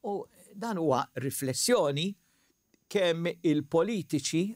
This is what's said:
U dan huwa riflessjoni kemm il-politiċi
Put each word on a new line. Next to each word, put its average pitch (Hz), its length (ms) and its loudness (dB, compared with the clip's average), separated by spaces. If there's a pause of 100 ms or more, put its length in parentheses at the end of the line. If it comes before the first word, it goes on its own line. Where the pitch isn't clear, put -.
U 202 220 -6 (240)
dan 202 320 -6
huwa 139 320 2
riflessjoni 143 960 0 (800)
kemm 170 380 2
il-politiċi 165 1120 0 (120)